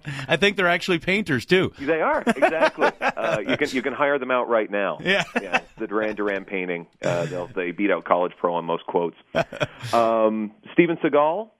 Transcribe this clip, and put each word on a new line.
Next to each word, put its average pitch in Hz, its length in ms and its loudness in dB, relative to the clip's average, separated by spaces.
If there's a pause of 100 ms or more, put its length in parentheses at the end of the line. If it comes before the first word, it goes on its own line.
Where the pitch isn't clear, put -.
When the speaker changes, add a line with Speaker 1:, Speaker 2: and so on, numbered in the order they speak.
(260)
Speaker 1:
I 165 100 2
think 196 200 2
they're 190 120 2
actually 175 300 0
painters, 175 480 -2
too. 180 320 2
Speaker 2:
They 156 220 -2
are, 277 260 0
exactly. 285 680 2
Speaker 1:
<laughs> - 60 -14
Speaker 2:
Uh, 117 460 -2
you - 100 -2
can, 143 140 -2
you 127 120 -2
can 135 100 -4
hire 143 260 2
them 127 120 -4
out 123 180 0
right 110 220 2
now. 98 320 -2
Speaker 1:
Yeah. 185 220 0 (180)
Speaker 2:
Yeah, - 180 -2 (160)
the 110 120 -8
Duran 107 260 -2
Duran 101 300 -2
painting. 90 420 -6 (160)
Uh, 87 240 0
they'll, 87 220 -6
they 90 240 -4
beat 95 180 0
out 85 140 0
College 87 340 2
Pro 87 160 0
on 85 100 -4
most 82 220 -4
quotes. 85 300 -2 (180)
Speaker 1:
<laughs> - 580 -4
Speaker 2:
Um, 110 600 2 (200)
Steven 170 260 4
Seagal 160 600 0